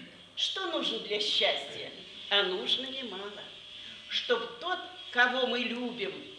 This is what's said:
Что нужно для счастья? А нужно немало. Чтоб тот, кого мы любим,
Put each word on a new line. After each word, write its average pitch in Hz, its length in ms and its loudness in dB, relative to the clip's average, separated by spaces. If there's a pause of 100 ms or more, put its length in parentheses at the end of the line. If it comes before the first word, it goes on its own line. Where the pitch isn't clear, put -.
(360)
Что - 300 0
нужно 262 340 0
для 208 200 0
счастья? 147 680 2 (400)
А 202 140 6
нужно 240 420 2
немало. 208 560 -6 (640)
Чтоб - 520 2
тот, 359 180 0 (320)
кого 247 360 6
мы 233 140 2
любим, 233 520 -2 (260)